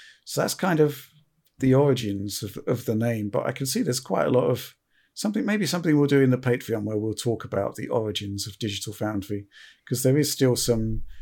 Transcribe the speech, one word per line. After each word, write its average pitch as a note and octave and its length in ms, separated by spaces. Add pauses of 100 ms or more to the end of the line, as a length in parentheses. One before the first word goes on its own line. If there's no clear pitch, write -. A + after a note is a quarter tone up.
(240)
So - 160
that's - 140
kind F3 260
of C#3+ 260 (520)
the C3 160
origins A#2+ 680
of, G2+ 240
of - 200
the A#2 80
name. A2 340
But - 180
I C3 60
can C3+ 140
see A3 160
there's C3 180
quite - 260
a - 40
lot B2 200
of - 240 (380)
something, G#3 320
maybe G#3 220
something D#3+ 320
we'll C#3+ 80
do C#3 160
in B2+ 80
the B2 80
Patreon A#2+ 460
where G#2+ 120
we'll G#2+ 160
talk A2 320
about - 300
the - 140
origins G#2 580
of G#2 120
Digital G2+ 360
Foundry, G#2+ 520 (400)
'cause B2+ 160
there C3 140
is D3 160
still B2+ 240
some, A2 460 (200)